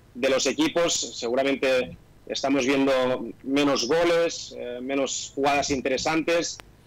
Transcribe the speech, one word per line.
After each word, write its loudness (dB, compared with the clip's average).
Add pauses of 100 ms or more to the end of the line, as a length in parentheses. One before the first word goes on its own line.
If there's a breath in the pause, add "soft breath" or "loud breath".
(140)
de 0
los 2
equipos. 2
Seguramente 0 (300)
estamos 0
viendo 4 (520)
menos 2
goles, 0
eh, -10
menos -4
jugadas 0
interesantes -2 (280)